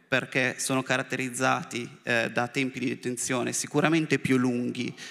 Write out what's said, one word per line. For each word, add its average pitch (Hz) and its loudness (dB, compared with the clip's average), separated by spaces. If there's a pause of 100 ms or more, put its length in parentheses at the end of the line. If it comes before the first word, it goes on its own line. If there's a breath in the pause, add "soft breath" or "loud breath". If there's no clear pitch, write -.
perché 127 0
sono 135 0
caratterizzati, 127 -2
eh, 117 0
da 120 0
tempi 131 -2
di 123 0
detenzione 120 -2
sicuramente 151 2
più 131 4
lunghi 123 0 (180 loud breath)